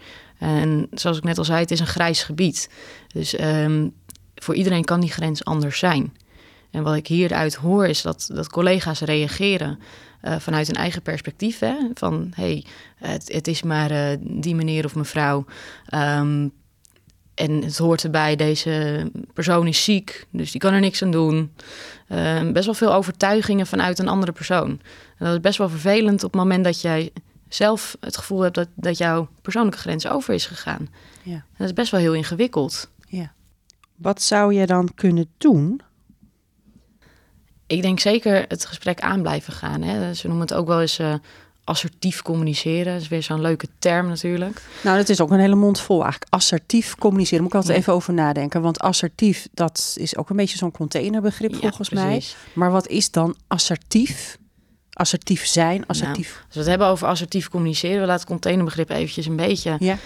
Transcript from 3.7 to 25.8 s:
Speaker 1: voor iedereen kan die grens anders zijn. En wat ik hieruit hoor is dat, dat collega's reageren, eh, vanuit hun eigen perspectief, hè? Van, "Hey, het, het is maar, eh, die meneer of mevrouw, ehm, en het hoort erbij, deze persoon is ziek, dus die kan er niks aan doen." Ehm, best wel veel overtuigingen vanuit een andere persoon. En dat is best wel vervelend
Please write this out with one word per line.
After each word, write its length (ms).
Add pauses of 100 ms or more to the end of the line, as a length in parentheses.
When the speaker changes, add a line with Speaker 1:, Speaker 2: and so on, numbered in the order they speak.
Speaker 1:
voor 200
iedereen 300
kan 140
die 120
grens 340
anders 340
zijn. 360 (560)
En 120
wat 120
ik 120
hieruit 480
hoor 320
is 140
dat, 320
dat 160
collega's 520
reageren, 800 (420)
eh, 180
vanuit 280
hun 80
eigen 260
perspectief, 580
hè? 160 (180)
Van, 420
"Hey, 300 (300)
het, 380
het 140
is 160
maar, 280
eh, 300
die 340
meneer 300
of 100
mevrouw, 500 (400)
ehm, 640 (880)
en 280
het 140
hoort 260
erbij, 320
deze 760 (220)
persoon 340
is 160
ziek, 480
dus 200
die 100
kan 120
er 60
niks 240
aan 80
doen." 420 (540)
Ehm, 440
best 140
wel 80
veel 200
overtuigingen 760
vanuit 320
een 80
andere 240
persoon. 380 (480)
En 80
dat 80
is 80
best 160
wel 120
vervelend 540